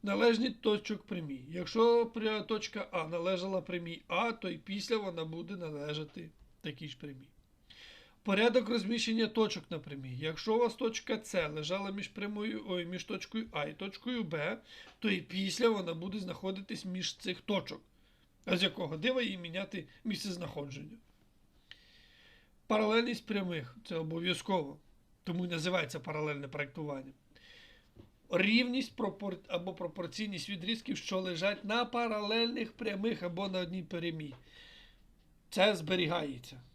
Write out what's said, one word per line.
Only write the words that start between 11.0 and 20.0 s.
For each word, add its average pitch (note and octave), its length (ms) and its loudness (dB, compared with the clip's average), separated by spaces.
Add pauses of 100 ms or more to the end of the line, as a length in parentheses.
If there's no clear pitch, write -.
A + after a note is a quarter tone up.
С E3+ 240 0
лежала E3 420 -2
між G3 180 -6
прямою, G#3 600 -4
ой, F3+ 180 -2
між F3 180 -6
точкою A3 480 -4
А D3 120 -2
і D3+ 100 -6
точкою A3+ 500 -4
Б, D#3+ 340 -2 (400)
то A3 120 2
і F#3 100 2
після G3 480 2
вона F#3 260 2
буде F#3 240 -4
знаходитись F#3+ 680 -6
між F#3 320 -4
цих F#3 240 -4
точок. - 400 -2 (640)
А F#3 120 2
з F3 60 4
якого E3+ 340 0
дива B3 260 2
їй G3 160 0
міняти F3 480 -6 (180)